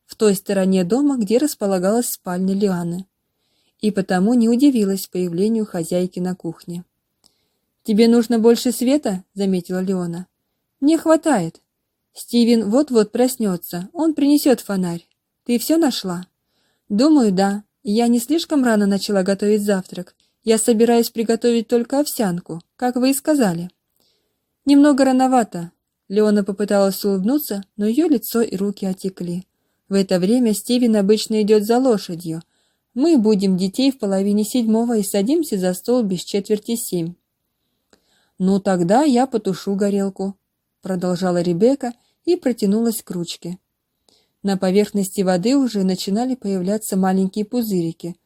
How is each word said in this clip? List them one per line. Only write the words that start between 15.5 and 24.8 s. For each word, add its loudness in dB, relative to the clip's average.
всё 0
нашла?" -2
"Думаю, 4
да. -2
Я 0
не 4
слишком -2
рано 2
начала 0
готовить 0
завтрак. -4
Я 2
собираюсь 2
приготовить 0
только 0
овсянку, -4
как -4
вы 2
и 2
сказали". 0
"Немного 6